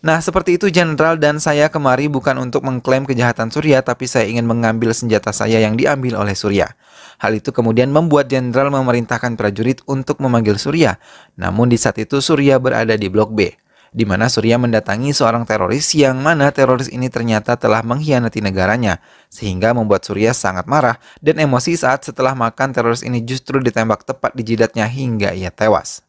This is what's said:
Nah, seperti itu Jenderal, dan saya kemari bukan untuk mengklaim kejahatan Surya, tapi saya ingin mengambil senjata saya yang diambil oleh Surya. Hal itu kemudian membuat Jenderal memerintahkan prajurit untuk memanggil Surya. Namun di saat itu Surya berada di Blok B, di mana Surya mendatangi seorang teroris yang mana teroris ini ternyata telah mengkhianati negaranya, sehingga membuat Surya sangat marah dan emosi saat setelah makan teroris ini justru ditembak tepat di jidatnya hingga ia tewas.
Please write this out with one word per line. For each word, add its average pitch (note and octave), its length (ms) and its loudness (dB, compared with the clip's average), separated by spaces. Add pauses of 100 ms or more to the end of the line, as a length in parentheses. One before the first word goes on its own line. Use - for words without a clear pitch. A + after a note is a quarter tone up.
Nah, D#3+ 160 2
seperti F3 400 0
itu G#3 80 0
Jenderal, E3 480 2
dan D3+ 240 2
saya D3+ 320 2
kemari C#3+ 400 0
bukan C3+ 320 0
untuk C3 240 -4
mengklaim C3 400 -2
kejahatan A#2+ 400 0
Surya, C#3+ 320 2
tapi B2+ 240 -4
saya A#2+ 240 0
ingin A#2 160 -2
mengambil A2+ 480 0
senjata A2 400 0
saya A2 320 2
yang G#2+ 160 0
diambil C3 400 0
oleh G2+ 160 -2
Surya. G2 400 0 (480)
Hal G#2+ 160 0
itu - 160 -6
kemudian A#2 320 2
membuat D3 400 2
Jenderal B2+ 400 0
memerintahkan B2 720 -2
prajurit A2 480 -2
untuk C3+ 320 -4
memanggil A#2 400 2
Surya. D3 400 0 (400)
Namun G2+ 320 2
di A#2 80 2
saat - 240 -2
itu C#3 160 -2
Surya C#3 400 4
berada A2+ 340 0
di G#2 160 -2
Blok G#2+ 240 0
B, G#2 160 2 (400)
di A2+ 160 -2
mana G#2+ 240 2
Surya A#2 320 2
mendatangi A#2+ 560 -2
seorang A#2 320 0
teroris G#2+ 480 -2
yang C3 240 2
mana C#3+ 320 2
teroris B2+ 400 0
ini B2+ 160 -4
ternyata A#2 480 -2
telah A2 240 2
mengkhianati A#2+ 640 -2
negaranya, G2+ 560 0 (320)
sehingga G#2 400 -2
membuat G#2+ 320 0
Surya G#2+ 320 0
sangat F#2 320 -4
marah B2+ 320 0 (240)
dan - 160 2
emosi C#3 320 0
saat C#3 320 -2
setelah C3 320 -2
makan B2+ 320 -2
teroris A#2 320 -2
ini A#2+ 240 -4
justru C3 320 -4
ditembak A2+ 480 0
tepat - 320 -6
di A#2 80 -6
jidatnya A2+ 400 0
hingga A2+ 480 -4
ia F#2+ 160 -8
tewas. - 600 -2